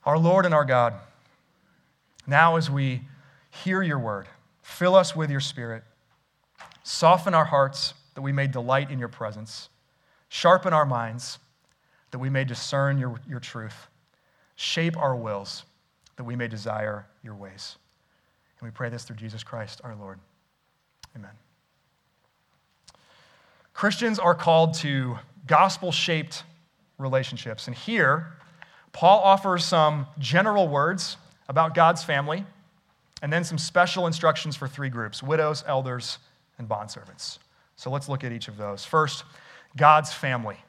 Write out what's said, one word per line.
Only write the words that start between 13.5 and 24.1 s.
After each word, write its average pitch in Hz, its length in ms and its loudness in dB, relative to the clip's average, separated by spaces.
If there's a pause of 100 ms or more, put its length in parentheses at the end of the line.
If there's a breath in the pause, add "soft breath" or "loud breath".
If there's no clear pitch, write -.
Shape 165 420 -2
our 139 180 0
wills 107 500 -8 (500)
that 127 80 -14
we 120 120 -8
may 120 120 -4
desire 107 580 -8 (160)
your 110 140 -18
ways. 98 420 -18 (840)
And 117 80 -16
we 110 40 -14
pray 117 180 -8
this 117 140 -12
through 113 140 -16
Jesus 110 260 -14
Christ, 110 400 -14
our 117 100 -16
Lord. 98 260 -18 (960)
Amen. 104 220 -20 (2250 soft breath)
Christians 214 440 0